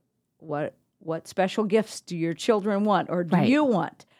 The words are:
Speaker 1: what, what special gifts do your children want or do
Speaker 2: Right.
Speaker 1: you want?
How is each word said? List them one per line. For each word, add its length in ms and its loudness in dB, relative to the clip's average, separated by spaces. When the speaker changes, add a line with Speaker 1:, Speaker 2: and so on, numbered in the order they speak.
Speaker 1:
what, 360 -8
what 260 -8
special 380 -2
gifts 360 -2
do 160 -10
your 180 -2
children 500 0
want 260 2
or 140 -2
do 120 2
Speaker 2:
Right. 120 4
Speaker 1:
you 160 4
want? 420 -2